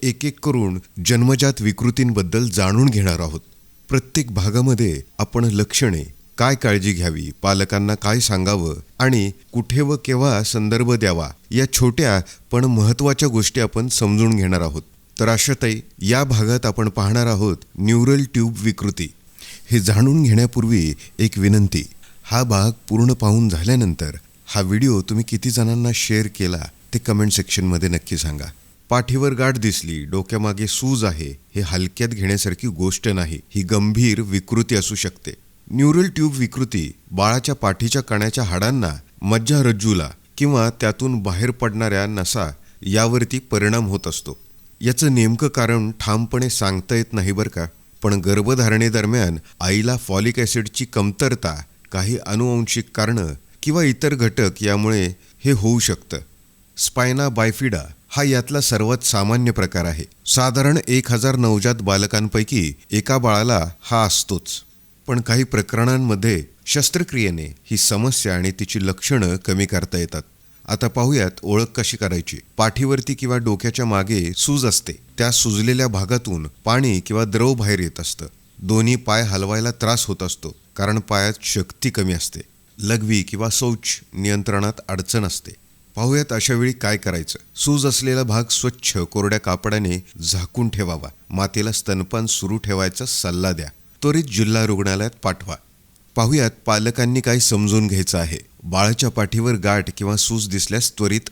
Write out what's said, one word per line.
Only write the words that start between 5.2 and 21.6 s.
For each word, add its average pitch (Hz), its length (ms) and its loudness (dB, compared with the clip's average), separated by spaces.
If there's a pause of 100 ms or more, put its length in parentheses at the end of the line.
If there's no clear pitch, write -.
लक्षणे, 101 680 0 (240)
काय 127 160 2
काळजी 104 380 2
घ्यावी, 80 380 -2 (120)
पालकांना 98 520 2
काय 107 260 0
सांगावं 92 540 0 (240)
आणि 120 320 2 (220)
कुठे 120 280 0
व 143 160 2
केव्हा 127 460 0
संदर्भ 113 500 0
द्यावा, 90 380 0 (200)
या 131 220 0
छोट्या 123 480 2 (300)
पण 123 140 2
महत्त्वाच्या 127 640 4
गोष्टी 113 320 0
आपण 113 280 -2
समजून 110 480 4
घेणार 92 240 2
आहोत. 80 220 -4 (380)
तर 110 80 2
आशाताई, 113 520 0 (220)
या 120 220 2
भागात 120 420 2
आपण 107 220 0
पाहणार 110 380 2
आहोत 104 300 2 (220)
न्यूरल 120 460 4 (100)
ट्यूब 117 240 0
विकृती. 98 500 -2 (600)
हे 117 100 4
जाणून 113 420 4
घेण्यापूर्वी 113 720 4 (240)
एक 110 200 0
विनंती, 98 480 4 (380)